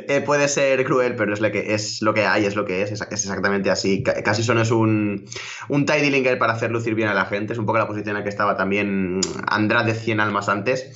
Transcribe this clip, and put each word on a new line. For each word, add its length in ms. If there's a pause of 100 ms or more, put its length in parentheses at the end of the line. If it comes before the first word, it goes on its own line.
eh, 140
puede 260
ser 360
cruel, 320
pero 180
es 60
la 120
que, 240
es 260
lo 140
que 100
hay, 200
es 100
lo 100
que 160
es, 100
es, 100
es 220
exactamente 460
así. 320
Ca-, 220
Cassius 260
Ohno 120
es 100
un, 540 (420)
un 180
Tye 160
Dillinger 380
para 140
hacer 180
lucir 240
bien 140
a 40
la 120
gente, 280
es 60
un 80
poco 100
la 100
posición 280
en 60
la 20
que 60
estaba 280
también 640 (260)
Andrade 460
Cien 260
Almas 300
antes. 460